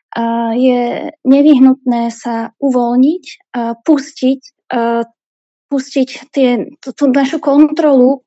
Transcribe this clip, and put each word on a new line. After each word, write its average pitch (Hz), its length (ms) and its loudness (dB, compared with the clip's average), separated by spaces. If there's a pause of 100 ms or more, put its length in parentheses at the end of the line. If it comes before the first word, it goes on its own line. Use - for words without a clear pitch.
(140)
a, 233 400 -4
je 247 560 -2 (140)
nevyhnutné 262 840 2
sa 226 520 -8
uvoľniť, 254 640 0 (280)
a, 233 280 -6
pustiť, 269 600 -2 (300)
a, 233 320 -2 (680)
pustiť 262 400 -4 (220)
tie, 269 180 0 (300)
tú, - 160 -14
tú - 160 -2
našu 269 300 0
kontrolu 285 880 2